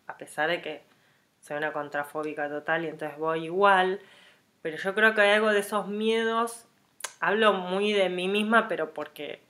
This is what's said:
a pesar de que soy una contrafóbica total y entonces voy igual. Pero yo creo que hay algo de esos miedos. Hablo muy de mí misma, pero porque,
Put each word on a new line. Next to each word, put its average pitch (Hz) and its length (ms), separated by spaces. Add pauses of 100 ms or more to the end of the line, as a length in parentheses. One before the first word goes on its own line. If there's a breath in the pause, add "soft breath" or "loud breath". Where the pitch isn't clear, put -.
a - 100
pesar 151 320
de 170 140
que 156 200 (580 soft breath)
soy 147 180
una 151 140
contrafóbica 147 760
total 156 360
y 160 40
entonces 151 300
voy 160 260
igual. 185 560 (600 loud breath)
Pero 156 160
yo 190 160
creo 214 200
que 214 60
hay 202 120
algo 214 180
de 208 100
esos 202 260
miedos. 226 800 (540)
Hablo 208 320
muy 190 400
de 196 160
mí 180 200
misma, 214 400
pero 160 260
porque, 147 560